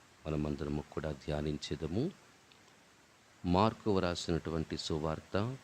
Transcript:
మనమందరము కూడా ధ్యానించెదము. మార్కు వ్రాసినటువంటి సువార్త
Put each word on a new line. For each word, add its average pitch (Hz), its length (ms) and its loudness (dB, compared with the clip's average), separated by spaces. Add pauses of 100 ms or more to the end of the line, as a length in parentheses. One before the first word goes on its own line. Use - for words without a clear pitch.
(260)
మనమందరము 76 680 -2
కూడా 76 200 -4
ధ్యానించెదము. 76 1000 -2 (1400)
మార్కు 101 500 4
వ్రాసినటువంటి 82 800 0
సువార్త 85 880 -2